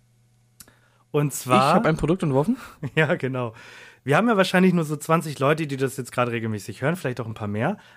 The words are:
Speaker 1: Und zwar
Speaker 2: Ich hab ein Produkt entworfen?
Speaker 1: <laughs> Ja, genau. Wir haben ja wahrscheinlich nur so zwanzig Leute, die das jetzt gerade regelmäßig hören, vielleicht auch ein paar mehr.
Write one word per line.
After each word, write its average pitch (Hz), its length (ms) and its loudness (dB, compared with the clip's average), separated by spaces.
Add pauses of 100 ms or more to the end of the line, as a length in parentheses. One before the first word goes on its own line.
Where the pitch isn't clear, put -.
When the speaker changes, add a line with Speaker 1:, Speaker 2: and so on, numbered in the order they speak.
(1080)
Speaker 1:
Und 147 240 0
zwar 127 360 2
Speaker 2:
Ich 160 60 4
hab 123 120 2
ein 156 100 2
Produkt 160 260 0
entworfen? 156 340 0 (240)
Speaker 1:
<laughs> 135 140 -8
Ja, 139 200 2
genau. 123 380 -6 (500)
Wir 139 140 2
haben 208 100 2
ja 240 80 4
wahrscheinlich 185 380 4
nur 175 100 2
so 151 140 -6
zwanzig 160 420 -2
Leute, 151 260 2
die 139 120 -6
das 131 200 -2
jetzt 123 140 -10
gerade 120 200 0
regelmäßig 110 500 -6
hören, 151 160 0
vielleicht 127 240 -6
auch 113 60 -6
ein 107 80 -10
paar 107 120 -8
mehr. 113 300 -2 (200)